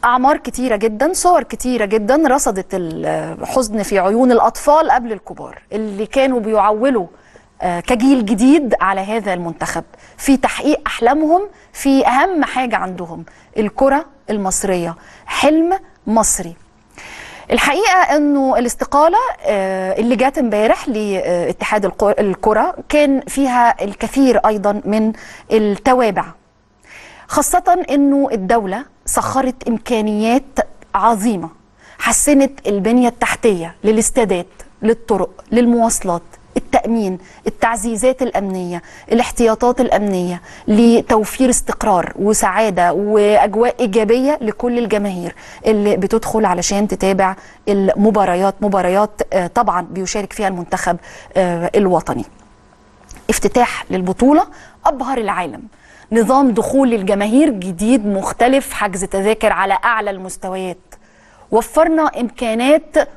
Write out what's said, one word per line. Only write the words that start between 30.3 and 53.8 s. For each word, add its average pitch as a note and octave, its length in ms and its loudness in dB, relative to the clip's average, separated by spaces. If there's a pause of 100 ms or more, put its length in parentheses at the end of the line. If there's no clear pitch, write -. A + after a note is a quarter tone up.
عظيمة، G3 540 0 (500)
حسنت C#4 680 2
البنية A3 400 2
التحتية G3 640 -2 (100)
للاستادات، G#3+ 600 0 (360)
للطرق، G#3+ 720 -2
للمواصلات، A#3 680 0 (340)
التأمين، A3 600 -2 (280)
التعزيزات A#3 760 -2
الأمنية، F#3 600 -4 (300)
الاحتياطات A#3 680 0
الأمنية F3+ 600 -2 (260)
لتوفير A#3 840 2
استقرار G3+ 680 -2
وسعادة G3 760 0
وأجواء G#3 880 2
إيجابية A#3 600 2
لكل A#3+ 380 -4
الجماهير G3 560 -4 (320)
اللي G#3 300 2
بتدخل G3 480 -2
علشان G3 440 0
تتابع F#3+ 480 0 (320)
المباريات، G3 920 2
مباريات، G3 500 0 (220)
آه، F#3 140 0
طبعا F#3 440 0
بيشارك F#3+ 420 -6
فيها G3+ 160 -4
المنتخب، F3 480 -4 (400)
آه، F3 380 0
الوطني. E3 500 0 (1080)
افتتاح - 600 0